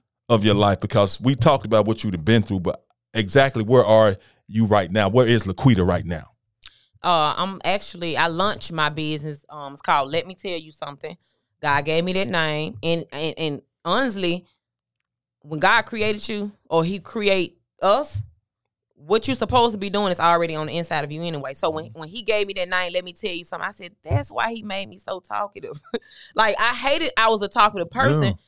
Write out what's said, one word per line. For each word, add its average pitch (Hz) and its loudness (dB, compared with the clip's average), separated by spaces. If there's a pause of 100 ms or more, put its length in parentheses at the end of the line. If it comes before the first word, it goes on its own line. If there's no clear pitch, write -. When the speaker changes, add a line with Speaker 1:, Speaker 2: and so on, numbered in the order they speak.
(300)
Speaker 1:
of 110 4
your 104 6
life? 101 4
Because - 0
we 131 2
talked - 2
about 107 4
what 110 -2
you've 90 -4
been 110 4
through, 98 -2
but - -6 (280)
exactly 113 2
where 117 6
are 107 6 (320)
you 110 2
right 98 2
now? 98 2
Where 117 4
is 117 4
Laquita 95 4
right 87 0
now? 82 -8 (720)
Speaker 2:
Uh, 156 2
I'm 190 -4
actually, 175 -4
I 156 2
launched 175 -2
my 160 0
business. 151 -6
Um, 143 -14
it's 143 -20
called 143 0
Let 165 -2
Me 185 -16
Tell 175 -8
You 156 -14
Something. 151 -14 (440)
God 143 2
gave 160 0
me 185 -2
that 190 -2
name. 156 -2
And, 165 -2
and, 151 -4
and 151 -6 (220)
honestly, 185 -2 (960)
when 151 -10
God 214 4
created 214 -4
you 208 -6 (160)
or 165 2
he 190 -4
create 196 0 (240)
us, 233 2 (840)
what 202 0
you're 262 -2
supposed 233 2
to 202 -10
be 196 -6
doing 196 0
is 175 -4
already 170 2
on 156 -6
the 151 -6
inside 160 -4
of 147 -10
you 160 -10
anyway. 139 -8
So 165 0
when, 156 -8
when 160 -14
he 214 -12
gave 208 0
me 196 -10
that 180 -4
name, 180 -2
Let 180 0
Me 180 -14
Tell 190 -6
You 175 -8
Something, - -10
I 202 -8
said, - -18
"That's - -4
why 226 -2
he 226 -12
made 196 -8
me 190 -20
so 185 -10
talkative." 202 -10 (100)
<laughs> - -12
Like, 214 2
I 233 0
hated, 277 0
I 226 4
was 220 0
a 202 -4
talkative 208 2
person, 156 2
Speaker 1:
Yeah. 107 2 (140)